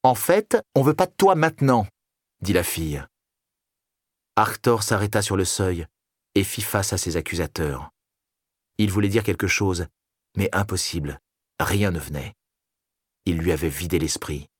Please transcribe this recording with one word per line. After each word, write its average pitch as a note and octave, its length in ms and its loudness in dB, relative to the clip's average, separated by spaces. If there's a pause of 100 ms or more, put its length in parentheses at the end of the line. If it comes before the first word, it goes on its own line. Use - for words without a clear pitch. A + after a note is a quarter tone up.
« - 0 -
En C3 100 6
fait, G3 420 2 (200)
on C#3 60 6
veut D3 120 4
pas F#3 120 2
de - 100 -20
toi F#3+ 180 6
maintenant », C#3 540 2 (540)
dit F#2+ 100 0
la F2+ 100 4
fille. D2+ 400 -6 (1300)
Arctor G#2+ 480 2
s'arrêta G#2 360 0
sur G2 160 -2
le F#2+ 80 0
seuil F2+ 440 -2 (480)
et G2 80 4
fit - 180 -6
face G2+ 300 -2
à F#2+ 60 -2
ses E2 180 -4
accusateurs. D#2 760 -4 (840)
Il G#2 160 2
voulait G2+ 160 2
dire G#2 160 0
quelque F#2+ 240 -2
chose, F2 400 -2 (480)
mais F#2+ 180 0
impossible. E2+ 640 -4 (400)
Rien G2 320 0
ne E2+ 80 -4
venait. C#2+ 380 -10 (880)
Il E2+ 140 0
lui E2 120 0
avait D#2+ 180 -2
vidé E2 300 -2
l'esprit. D#2 500 -6 (100)